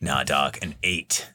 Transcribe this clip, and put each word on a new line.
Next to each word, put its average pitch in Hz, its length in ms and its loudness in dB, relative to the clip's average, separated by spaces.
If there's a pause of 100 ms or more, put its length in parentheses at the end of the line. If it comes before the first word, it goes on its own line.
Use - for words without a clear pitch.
Nah, 69 240 2
dog. 69 380 2
An 78 200 -4
eight. - 520 -2